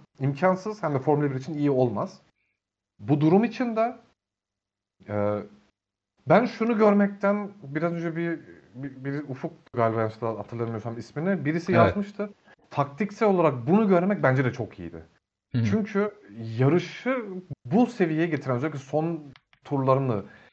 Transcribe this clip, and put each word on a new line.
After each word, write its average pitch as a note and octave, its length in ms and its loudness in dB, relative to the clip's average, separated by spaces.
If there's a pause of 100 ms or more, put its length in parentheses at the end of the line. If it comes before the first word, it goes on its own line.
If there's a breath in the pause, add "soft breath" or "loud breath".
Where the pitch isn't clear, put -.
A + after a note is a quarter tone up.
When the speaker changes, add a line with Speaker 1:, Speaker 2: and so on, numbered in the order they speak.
(200)
Speaker 1:
imkansız F#3 640 0
hem D3+ 120 -2
de C3+ 40 0
Formula C#3+ 320 2
bir C3 60 -4
için C3 180 -8
iyi D3 160 0
olmaz. B2+ 500 0 (800)
Bu C#3 220 0
durum F3 240 6
için A#3 320 -4
de, A#3 200 -2 (1120)
e, G#2 300 -2 (880)
ben G3 160 6
şunu A3+ 340 -2
görmekten G3+ 720 2 (120)
biraz D3+ 300 -4
önce E3+ 240 -4
bir, E3+ 240 -4 (340)
bir, C3 300 -12
bir C#3 240 -6
Ufuk C3 240 -8 (200)
galiba A2+ 280 2
yanlış A2 220 -4
hatırlamıyorsam A2+ 760 -6
ismini, D#3+ 460 -4
birisi E3 280 -2
Speaker 2:
Evet. F3+ 140 6
Speaker 1:
yazmıştı. G3+ 440 -4 (400 soft breath)
Taktiksel G3+ 580 -2
olarak D#3 380 2
bunu G3+ 220 4
görmek F#3 340 2
bence C3+ 220 4
de A#2+ 80 0
çok - 260 -8
iyiydi. E2 260 -12 (480)
Speaker 2:
Hı B2 60 -2
hı. A#2 120 2
Speaker 1:
Çünkü G3+ 400 0 (480)
yarışı F3+ 680 0 (400)
bu G3 220 4
seviyeye E3 400 0
getiren, C3+ 300 -2
özellikle D3 220 -4
son D#3 540 -4 (320)
turlarını C3 600 0 (280 loud breath)